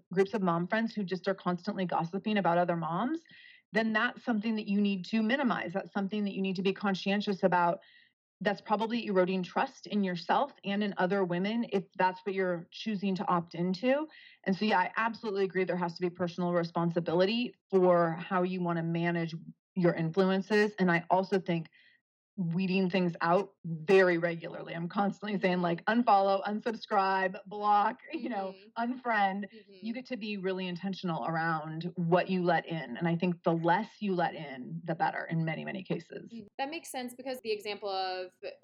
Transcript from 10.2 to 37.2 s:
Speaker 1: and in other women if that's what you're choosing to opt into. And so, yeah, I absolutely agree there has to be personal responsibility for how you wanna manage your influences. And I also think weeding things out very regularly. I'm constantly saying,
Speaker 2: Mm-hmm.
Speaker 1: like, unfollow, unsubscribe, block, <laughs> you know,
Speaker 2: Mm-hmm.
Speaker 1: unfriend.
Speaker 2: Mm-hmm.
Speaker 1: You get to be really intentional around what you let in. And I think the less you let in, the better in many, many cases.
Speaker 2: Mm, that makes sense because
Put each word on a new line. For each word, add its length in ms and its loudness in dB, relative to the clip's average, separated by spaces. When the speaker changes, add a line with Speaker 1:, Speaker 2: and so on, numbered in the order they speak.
Speaker 1:
and 200 -2
in 160 -2
other 260 2
women 480 0
if 120 0
that's 280 0
what 100 -4
you're 340 -2
choosing 460 -4
to 120 -4
opt 280 0
into. 520 0
And 120 0
so, 100 -2
yeah, 120 4
I 180 0
absolutely 500 -2
agree 180 0
there 140 -2
has 180 -2
to 60 -8
be 100 0
personal 420 -2
responsibility 1000 2
for 400 6
how 320 -2
you 180 -2
wanna 220 0
manage 520 0
your 180 6
influences. 840 2
And 100 4
I 220 4
also 280 2
think 280 -2
weeding 540 0
things 320 2
out 300 2
very 520 6
regularly. 560 -4
I'm 140 -4
constantly 520 -2
saying, 160 2
Speaker 2:
Mm-hmm. 80 0
Speaker 1:
like, 220 0
unfollow, 600 4
unsubscribe, 880 0
block, 600 2
<laughs> 80 -16
you 160 -6
know, 240 -4
Speaker 2:
Mm-hmm. 120 -2
Speaker 1:
unfriend. 520 0
Speaker 2:
Mm-hmm. 380 -16
Speaker 1:
You 120 -6
get 140 -10
to 100 -6
be 200 -6
really 300 -2
intentional 600 -4
around 680 -2
what 320 4
you 160 0
let 240 2
in. 300 -6
And 100 0
I 80 2
think 280 -2
the 100 2
less 340 2
you 160 -2
let 180 0
in, 520 -10
the 100 -4
better 340 -4
in 160 0
many, 180 -4
many 200 -8
cases. 500 -8
Speaker 2:
Mm, 140 -14
that 140 -6
makes 200 -12
sense 240 -8
because 280 -10